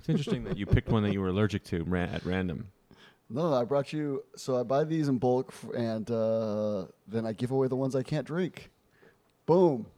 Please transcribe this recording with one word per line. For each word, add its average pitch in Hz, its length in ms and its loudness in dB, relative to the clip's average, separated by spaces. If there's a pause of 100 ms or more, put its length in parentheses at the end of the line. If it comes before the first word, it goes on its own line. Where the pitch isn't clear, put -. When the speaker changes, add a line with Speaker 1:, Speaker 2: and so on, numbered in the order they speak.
Speaker 1:
It's - 80 -12
interesting 160 340 0
that 104 160 -6
you 101 80 -4
picked - 220 2
one 113 160 2
that 101 80 2
you 98 80 0
were 95 80 0
allergic 98 380 2
to 85 180 -2
ra-, 87 280 0
at 82 140 -6
random. 90 400 -2 (640)
Speaker 2:
No, 147 200 -2
no, 143 40 2
I 123 80 4
brought 135 300 0
you, 147 320 -4 (100)
so - 240 -2
I 123 60 0
buy 135 180 2
these 160 240 0
in 135 120 2
bulk, 127 340 2
f-, - 240 -14
and, 113 340 -2
uh, 107 760 0 (200)
then 113 180 -4
I 110 100 -4
give 120 180 -4
away 135 160 2
the 127 80 -2
ones 135 180 -2
I 135 80 2
can't 147 240 -4
drink. 165 460 -6 (760)
Boom. 156 400 6 (120)